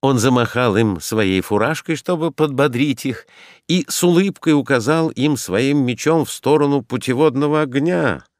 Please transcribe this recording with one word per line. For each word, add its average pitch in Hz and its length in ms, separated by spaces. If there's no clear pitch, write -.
Он 135 160
замахал 120 580
им 104 240
своей 95 400
фуражкой, 120 540
чтобы 175 380
подбодрить 139 760
их, - 220
и 175 200
с - 140
улыбкой 175 520
указал 143 560
им 143 260
своим 131 500
мечом 147 380
в - 80
сторону 143 500
путеводного 139 800
огня. 139 640